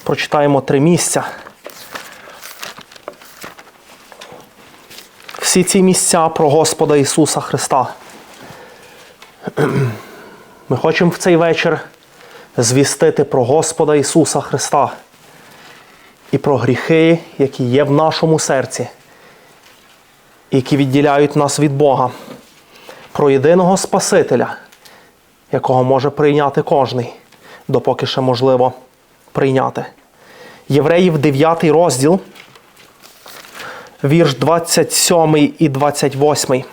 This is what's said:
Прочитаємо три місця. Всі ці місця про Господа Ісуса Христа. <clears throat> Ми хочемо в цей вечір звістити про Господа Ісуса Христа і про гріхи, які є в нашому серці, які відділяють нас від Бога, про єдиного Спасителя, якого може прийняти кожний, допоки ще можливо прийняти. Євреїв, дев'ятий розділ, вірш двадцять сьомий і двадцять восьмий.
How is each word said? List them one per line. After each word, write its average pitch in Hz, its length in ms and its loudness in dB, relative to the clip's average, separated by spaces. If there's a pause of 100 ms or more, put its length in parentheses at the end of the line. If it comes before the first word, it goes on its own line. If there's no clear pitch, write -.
Прочитаємо 143 580 0
три 135 200 -2
місця. 147 440 0 (4000)
Всі - 260 0
ці 190 180 2
місця 180 460 2
про 156 220 0
Господа 156 460 2
Ісуса 143 440 0
Христа. 135 540 -4 (1600)
<clears throat> - 20 -4 (1120)
Ми 131 80 0
хочемо 160 340 0
в 170 60 -8
цей 180 200 2
вечір 160 440 0 (760)
звістити 139 680 0
про 131 200 0
Господа 151 520 0
Ісуса 143 440 0
Христа 139 520 -2 (1400)
і 139 60 -2
про 139 180 0
гріхи, 160 640 2 (200)
які 135 260 -2
є 127 200 2
в 139 60 -2
нашому 156 480 0
серці, 127 500 -4 (1600)
які 135 260 0
відділяють 143 600 2
нас 143 240 -2
від 143 160 0
Бога, 131 340 2 (1000)
про 147 180 2
єдиного 175 460 4
Спасителя, 160 800 0 (960)
якого 127 320 0
може 131 260 0
прийняти 143 520 0
кожний, 127 500 -2 (560)
допоки 127 380 0
ще - 140 -4
можливо 127 520 2 (600)
прийняти. 131 520 -2 (840)
Євреїв, 156 500 2
дев'ятий 156 520 2
розділ, 156 500 2 (1800)
вірш 151 300 4
двадцять 165 580 0
сьомий 156 680 2
і 160 100 2
двадцять 139 480 -2
восьмий. 135 560 0